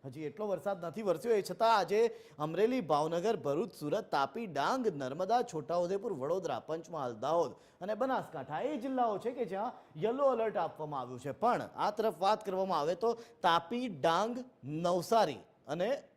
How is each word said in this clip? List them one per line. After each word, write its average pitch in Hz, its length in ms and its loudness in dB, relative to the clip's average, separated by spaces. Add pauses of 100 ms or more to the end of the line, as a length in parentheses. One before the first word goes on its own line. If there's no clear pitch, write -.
હજી 143 180 -10
એટલો 151 240 -6
વરસાદ 196 380 -2
નથી 170 180 -6
વરસ્યો, 220 300 2
એ 202 180 4
છતાં 226 260 4
આજે 208 400 2 (220)
અમરેલી, 196 420 2
ભાવનગર, 170 560 2
ભરૂચ, 147 380 -2
સુરત, 147 360 -2
તાપી, 160 360 0
ડાંગ, 190 420 0
નર્મદા, 175 540 0
છોટાઉદેપુર, 180 720 -2
વડોદરા, 151 480 -2
પંચમહાલ, 156 540 -6
દાહોદ 139 380 0 (280)
અને 202 140 -4
બનાસકાંઠા 175 680 -2
એ 285 160 -2
જિલ્લાઓ 240 420 0
છે 226 120 -4
કે 240 140 -4
જ્યાં 196 280 -4 (280)
યલો 262 340 4
એલર્ટ 226 220 0
આપવામાં 151 440 -4
આવ્યું 123 200 -8
છે. 139 100 -6
પણ 208 320 2 (140)
આ 170 140 2
તરફ 208 280 -2
વાત 214 260 2
કરવામાં 185 360 0
આવે 160 140 0
તો 226 200 0 (280)
તાપી, 185 460 2
ડાંગ, 196 560 0 (200)
નવસારી 170 760 2 (300)
અને 185 340 -2 (140)